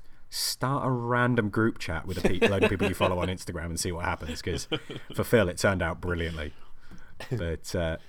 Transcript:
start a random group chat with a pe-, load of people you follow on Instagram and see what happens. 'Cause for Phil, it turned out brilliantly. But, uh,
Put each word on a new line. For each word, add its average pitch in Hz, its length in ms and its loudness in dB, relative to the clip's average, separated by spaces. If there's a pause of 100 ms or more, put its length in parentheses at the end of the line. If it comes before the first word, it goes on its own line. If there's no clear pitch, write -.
(340)
start 131 540 -2
a - 20 2
random 120 600 4
group 110 280 4
chat 80 300 -2
with 90 100 -4
a - 40 -4
pe-, - 260 6
load 98 160 4
of 214 60 8
people 196 180 2
you 95 80 2
follow 92 240 2
on 87 80 0
Instagram 87 380 -4
and 82 140 -4
see 92 120 -2
what 80 140 -4
happens. 82 360 -4
'Cause - 260 -4 (460)
for 107 120 0
Phil, 101 240 6
it 87 80 -4
turned 98 240 4
out 85 180 -2
brilliantly. 82 540 -2 (760)
But, 85 460 -4
uh, 82 220 0 (120)